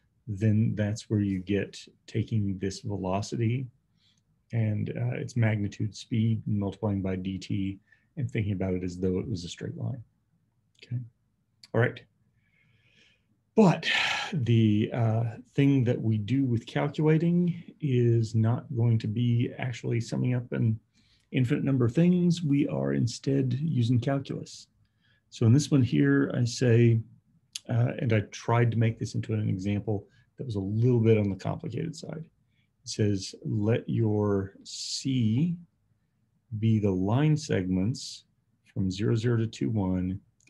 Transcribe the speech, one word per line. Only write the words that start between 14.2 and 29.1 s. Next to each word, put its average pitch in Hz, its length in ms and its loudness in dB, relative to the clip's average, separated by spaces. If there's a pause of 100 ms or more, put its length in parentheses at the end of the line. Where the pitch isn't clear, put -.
the, 113 640 4
uh, 113 300 2 (320)
thing 139 280 4
that 120 160 0
we 110 180 0
do 127 280 0
with 117 220 0
calculating 165 1120 0
is 117 540 2
not 113 400 0
going 117 240 2
to 113 80 -6
be 120 500 0
actually 123 420 -4
summing 127 360 -2
up 120 160 -6
an 117 280 0 (520)
infinite 135 320 0
number 135 220 2
of 113 80 0
things. 175 500 2
We 143 240 2
are 139 260 -2
instead 135 640 0
using 127 400 0
calculus. - 680 -6 (640)
So - 140 0
in 113 80 8
this 147 180 4
one 139 100 4
here, 139 540 2
I 123 100 0
say, 117 560 4 (680)
uh, 120 320 0
and 117 140 0
I 107 80 4 (100)
tried 120 400 0
to 110 60 -2
make 113 200 0
this - 180 -6